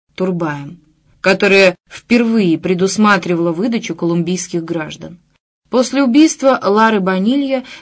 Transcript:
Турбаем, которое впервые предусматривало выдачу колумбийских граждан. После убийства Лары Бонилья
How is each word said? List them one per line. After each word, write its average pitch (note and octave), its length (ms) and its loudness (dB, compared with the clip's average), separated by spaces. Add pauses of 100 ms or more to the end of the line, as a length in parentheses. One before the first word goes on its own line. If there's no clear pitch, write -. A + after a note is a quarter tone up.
(160)
Турбаем, E3+ 640 -6 (420)
которое F#3+ 540 2 (140)
впервые A3+ 680 0
предусматривало F3+ 960 0
выдачу G3 440 -4
колумбийских E3+ 680 -4
граждан. D#3+ 560 -10 (500)
После B3+ 340 0
убийства C4+ 580 4
Лары A3 380 2
Бонилья B3+ 640 -2 (180)